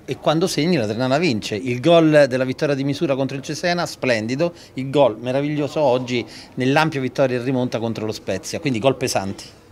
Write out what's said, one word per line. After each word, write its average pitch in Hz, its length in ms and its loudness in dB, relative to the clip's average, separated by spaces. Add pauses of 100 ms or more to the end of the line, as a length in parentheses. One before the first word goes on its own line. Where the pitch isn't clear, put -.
e - 120 -8
quando 165 300 0
segni 165 300 0
l'adrenalina 123 400 0
vince, 120 380 -2
il 123 260 -4
gol 156 480 6
della 127 160 0
vittoria 143 300 -2
di 135 80 -2
misura 139 320 0
contro 135 200 -2
il 135 80 -10
Cesena, 175 420 -2
splendido, 131 680 0 (220)
il 135 140 -6
gol 135 300 4
meraviglioso 143 600 -2
oggi 123 440 2 (300)
nell'ampia 139 460 2
vittoria 127 360 0
in 120 60 -4
rimonta 123 360 -2
contro 110 260 -4
lo 110 80 -4
Spezia, 101 460 -6
quindi 123 200 -2
gol 131 160 2
pesanti. 107 480 -4 (280)